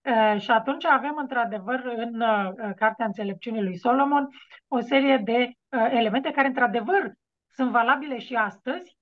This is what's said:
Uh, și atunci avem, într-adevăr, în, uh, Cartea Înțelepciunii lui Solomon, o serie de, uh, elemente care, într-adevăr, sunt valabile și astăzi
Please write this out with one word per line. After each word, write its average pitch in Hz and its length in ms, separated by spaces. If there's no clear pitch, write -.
Uh, 214 400
și 254 100
atunci 262 340
avem, 294 300
într-adevăr, 240 680
în, 233 360
uh, 202 540
Cartea 220 300
Înțelepciunii 208 580
lui 185 140
Solomon, 277 520
o 254 120
serie 269 380
de, 233 340
uh, 233 220
elemente 240 400
care, 277 160
într-adevăr, 254 680
sunt 254 240
valabile 254 480
și - 160
astăzi 254 680